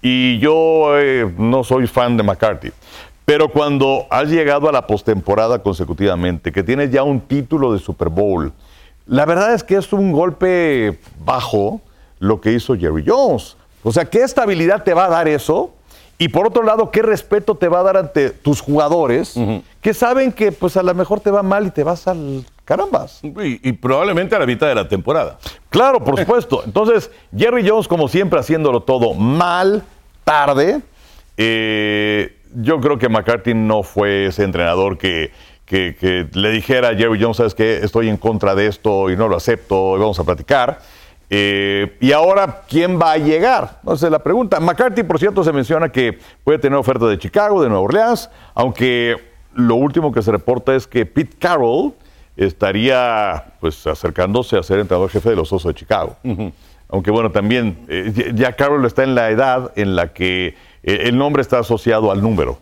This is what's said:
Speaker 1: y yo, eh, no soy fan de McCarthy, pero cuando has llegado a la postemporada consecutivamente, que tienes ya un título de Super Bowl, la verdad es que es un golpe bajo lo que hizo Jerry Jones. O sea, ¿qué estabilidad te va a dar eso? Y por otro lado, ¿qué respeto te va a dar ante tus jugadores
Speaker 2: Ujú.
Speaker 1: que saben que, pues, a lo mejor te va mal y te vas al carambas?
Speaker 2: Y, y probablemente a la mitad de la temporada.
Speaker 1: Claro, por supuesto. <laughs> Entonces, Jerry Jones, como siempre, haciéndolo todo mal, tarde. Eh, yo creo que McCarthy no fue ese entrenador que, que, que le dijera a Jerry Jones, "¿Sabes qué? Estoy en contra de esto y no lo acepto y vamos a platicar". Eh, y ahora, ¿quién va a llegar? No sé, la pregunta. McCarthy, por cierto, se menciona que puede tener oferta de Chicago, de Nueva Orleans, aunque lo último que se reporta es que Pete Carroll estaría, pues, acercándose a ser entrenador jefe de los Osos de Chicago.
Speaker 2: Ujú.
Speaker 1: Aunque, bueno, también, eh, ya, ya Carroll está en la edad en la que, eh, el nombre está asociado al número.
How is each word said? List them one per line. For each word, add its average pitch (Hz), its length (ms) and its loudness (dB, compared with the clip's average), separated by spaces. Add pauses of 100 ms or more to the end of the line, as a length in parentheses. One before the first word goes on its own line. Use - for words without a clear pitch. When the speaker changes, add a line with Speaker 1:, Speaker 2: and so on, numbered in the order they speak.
Speaker 1:
y 127 380 0
yo, 156 600 4
eh, 131 380 2
no 120 260 0
soy 127 220 0
fan 120 320 0
de 107 60 0
McCarthy, 101 480 -2 (540)
pero 151 240 2
cuando 139 600 0
has 143 200 0
llegado 147 400 2
a - 20 0
la 131 160 0
postemporada 107 720 0
consecutivamente, 87 920 -2
que 98 120 -2
tienes 131 260 0
ya 131 140 2
un 139 180 0
título 135 520 -2
de 98 60 -2
Super 85 300 -6
Bowl, 87 420 -2 (540)
la 135 200 0
verdad 185 280 2
es 214 100 -2
que 190 120 0
es 196 180 -2
un 196 180 0
golpe 156 880 0 (240)
bajo 117 580 -2 (380)
lo 101 220 0
que 110 120 0
hizo 120 220 0
Jerry 80 300 -2
Jones. 226 500 0 (280)
O 117 80 0
sea, 170 140 2
¿qué 233 180 0
estabilidad 202 600 0
te 180 120 2
va 180 100 4
a 185 40 0
dar 165 180 2
eso? 156 440 -2 (480)
Y 170 100 0
por 170 180 2
otro 233 160 2
lado, 220 260 2
¿qué 220 140 2
respeto 208 520 0
te 175 120 0
va 175 140 2
a - 20 2
dar 190 120 4
ante 147 360 0
tus - 280 -2
jugadores 147 800 0
Speaker 2:
Ujú. 110 240 -2 (200)
Speaker 1:
que 214 120 0
saben 254 380 0
que, 208 200 0
pues, - 240 -4
a 190 60 2
lo 180 140 0
mejor 185 240 -2
te 208 100 -2
va 202 140 2
mal 196 240 0
y 175 40 -6
te 151 120 -2
vas 170 240 -2
al 143 360 -6 (220)
carambas? - 580 -4
Speaker 2:
Y, 151 460 -6
y - 40 -2
probablemente 170 640 0
a 202 40 0
la 139 80 0
mitad 123 200 0
de 139 80 2
la 113 140 -2
temporada. 104 480 -2 (320)
Speaker 1:
Claro, 254 340 2
por 139 140 0
supuesto. 214 460 0
<laughs> - 20 -10
Entonces, 214 460 0 (260)
Jerry 233 320 2
Jones, 214 180 2
como 165 200 0
siempre, 175 320 0
haciéndolo 143 420 0
todo 117 320 0
mal, 175 680 0 (400)
tarde. 175 580 2 (560)
Eh, 107 1000 0 (200)
yo 127 260 0
creo 143 160 2
que 120 120 0
McCarthy 113 440 0
no 110 300 0
fue 101 420 0
ese 95 180 -2
entrenador 92 540 0
que, 82 340 -4 (340)
que, 92 340 -2
que 90 340 0
le 101 160 0
dijera 120 400 0
a 113 60 -2
Jerry 110 260 0
Jones, 113 160 0
"¿Sabes 113 160 0
qué? 110 300 0
Estoy 110 260 0
en 104 80 -2
contra 104 380 0
de 101 120 2
esto 98 440 0
y 90 40 0
no 110 120 0
lo 92 100 0
acepto 95 580 0
y 95 40 -2
vamos 101 200 0
a 87 40 -2
platicar". 107 560 -2 (500)
Eh, 101 720 0
y 131 140 4
ahora, 180 560 2
¿quién 175 300 0
va 160 120 4
a 156 60 2
llegar? 165 640 0
No 165 140 -4
sé, 160 120 0
la 156 100 2
pregunta. 185 420 0
McCarthy, 202 420 0
por 165 160 -2
cierto, 196 240 0
se 160 80 2
menciona 151 400 0
que 120 260 0 (280)
puede 151 120 2
tener 139 220 0
oferta 127 260 0
de 104 140 2
Chicago, 208 420 0
de 143 60 2
Nueva 98 160 2
Orleans, 214 460 0 (260)
aunque 120 640 0 (360)
lo 117 220 2
último 143 380 0
que 120 80 0
se 104 100 0
reporta 123 420 0
es 131 140 0
que 117 180 -2
Pete - 320 -4
Carroll 165 540 0 (460)
estaría, 104 1080 0 (160)
pues, - 280 -6
acercándose 90 720 -2
a 92 60 0
ser 98 160 0
entrenador 92 300 0
jefe 107 220 -2
de 110 40 2
los 80 160 -2
Osos 85 220 -2
de - 40 -8
Chicago. - 460 -4
Speaker 2:
Ujú. 104 300 -6 (360)
Speaker 1:
Aunque, 95 220 -2
bueno, 113 180 0
también, 104 480 -2 (120)
eh, 95 260 -6
ya, 113 180 -4
ya 123 220 0
Carroll 143 300 0
está 120 180 0
en 131 100 0
la 117 160 0
edad 127 460 0
en 98 220 -2
la 85 160 -2
que, 92 420 -4 (280)
eh, 101 240 -2
el 120 100 0
nombre 143 240 0
está 123 180 -2
asociado 110 500 0
al 98 120 0
número. 85 400 -2